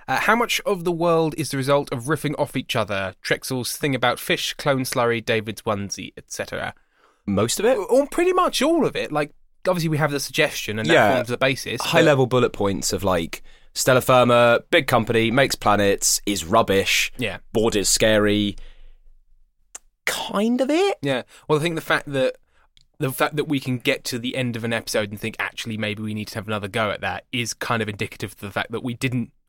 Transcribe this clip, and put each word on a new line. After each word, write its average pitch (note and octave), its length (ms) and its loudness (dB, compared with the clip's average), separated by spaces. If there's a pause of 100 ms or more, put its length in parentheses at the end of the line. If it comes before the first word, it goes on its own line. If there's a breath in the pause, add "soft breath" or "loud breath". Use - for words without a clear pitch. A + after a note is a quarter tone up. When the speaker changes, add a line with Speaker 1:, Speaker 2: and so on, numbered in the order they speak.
Speaker 1:
Uh, C3 120 0
"How G#3 140 4
much A3+ 320 0
of F#3 180 -2
the F3+ 80 0
world E3 460 2
is D3 120 -4
the C#3+ 60 -4
result C#3+ 360 0
of A#2 120 -6
riffing D3+ 340 -2
off C#3+ 180 -4
each - 180 -4
other? G2 400 -2 (100)
Trexel's B2 520 -4
thing C#3 180 0
about B2 240 0
fish, - 360 -4
clone C3+ 280 0
slurry, A#2 420 0
David's A2 380 -2
onesie, G2 540 -6
et - 160 -18
cetera." - 420 -8 (520)
Speaker 2:
Most G2+ 340 0
of G3 60 2
it? B3+ 100 4
Speaker 1:
Or B3 320 2
pretty F4 240 2
much F4+ 300 0
all D#4 220 2
of C#3 120 -2
it. A2 160 -4
Like, D3+ 200 -4 (360)
obviously E3+ 220 0
we D3+ 80 0
have D3 120 0
the C#3+ 80 -2
suggestion - 600 -2
and A2 80 -2
that E3+ 60 4
Speaker 2:
Yeah. G#2+ 200 6
Speaker 1:
forms F2+ 140 0
the A#2+ 80 -4
basis, C3 460 -2
Speaker 2:
High E3 180 4
Speaker 1:
but D#3+ 60 6
Speaker 2:
level C3+ 200 6
bullet B2 260 2
points G2 400 -2
of, F#2 120 -4
like, F2 380 0 (300 soft breath)
Stella B2+ 280 2
Firma, A#2+ 600 6 (100)
big E3+ 180 2
company, A2+ 420 2
makes C3+ 240 2
planets, G2+ 720 2
is G2 180 -2
rubbish. G2 720 2
Speaker 1:
Yeah. G2 200 -4 (140)
Speaker 2:
Bored A2 240 2
is G2 120 2
scary. G#2 680 2 (1500 soft breath)
Kind A3+ 540 0
of C4 100 0
it? F#4+ 320 2
Speaker 1:
Yeah. C3+ 200 -2 (240 soft breath)
Well, D#3 120 2
I C#3+ 40 -2
think E3 140 -2
the D#3 40 -4
fact C#3+ 320 -2
that, C3 240 0 (640)
the C3+ 140 -2
fact D3+ 240 -2
that D3 80 -2
we C#3+ 160 0
can B2+ 180 -2
get - 260 -2
to B2+ 140 -6
the B2 160 -6
end B2 220 -4
of A2+ 80 -6
an A#2 80 -2
episode G#2+ 380 -2
and G#2+ 100 -12
think, A2 180 -6
"Actually, G#2+ 380 -8
maybe G#2+ 260 -6
we G#2+ 120 -6
need G#2+ 140 -8
to - 60 -14
have G#2+ 140 -8
another G#2 200 -4
go G#2+ 220 -2
at - 100 -6
that," F#2+ 320 -6
is A#2+ 220 -4
kind - 260 -4
of G#2+ 80 -2
indicative G#2 440 -8
of - 80 -20
the G2+ 100 -10
fact G#2 220 -4
that A2+ 100 -6
we A#2+ 120 -6
didn't, B2 360 -4 (180)